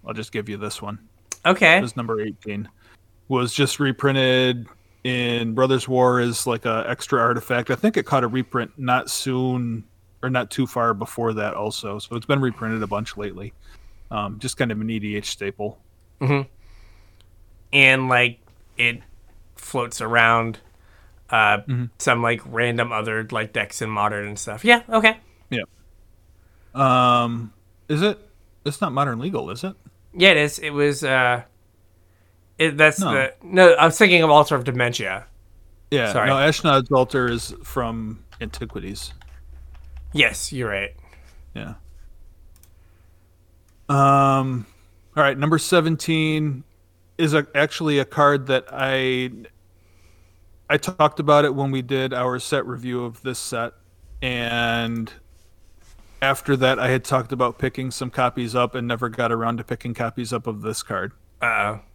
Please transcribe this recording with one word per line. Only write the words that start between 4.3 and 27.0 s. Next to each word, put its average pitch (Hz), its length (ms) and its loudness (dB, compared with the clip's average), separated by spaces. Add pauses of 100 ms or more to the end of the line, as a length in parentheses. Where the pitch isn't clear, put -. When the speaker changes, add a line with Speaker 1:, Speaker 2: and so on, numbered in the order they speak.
Speaker 1:
in 120 500 -2
Brothers 131 340 2
War 127 320 4
as, 120 260 -2
like, 117 200 -2
a 113 220 -2
extra 123 340 -2
artifact. 120 500 0
I 127 40 2
think 214 200 0
it - 100 0
caught 135 200 0
a - 20 -2
reprint 120 500 -4
not 127 320 -2
soon 127 760 -4 (360)
or 127 80 -4
not 127 220 -2
too 131 160 -2
far 117 260 0
before 113 400 -4
that 104 200 -4
also. 104 460 -6
So - 180 -12
it's 110 80 -10
been 139 160 2
reprinted 113 420 -2
a 101 40 -6
bunch 104 280 -6
lately. 101 380 -10 (580)
Um, 104 280 -6
just 123 180 -8
kind 123 140 0
of 107 100 -6
an 110 80 -6
E 113 100 -4
D 104 160 -6
H 104 140 -8
staple. 104 480 -8 (420)
Speaker 2:
Mm-hmm. 139 300 -2 (1200)
And, 131 380 4
like, 123 300 2 (380)
it 120 240 -2 (540)
floats - 460 -6
around, 113 580 2 (680)
uh, 107 300 4
Speaker 1:
Mm-hmm. 123 260 -4 (140)
Speaker 2:
some, 120 220 0
like, 117 240 -2
random 120 460 -2
other, 110 400 -4
like, 110 220 -6
decks 104 280 -6
in 110 80 -6
Modern 104 380 -2
and 104 120 -12
stuff. 110 260 -10
Yeah, 233 240 4
okay. 226 300 2 (300)
Speaker 1:
Yeah. 113 140 -4 (1120)
Um, 123 760 4 (340)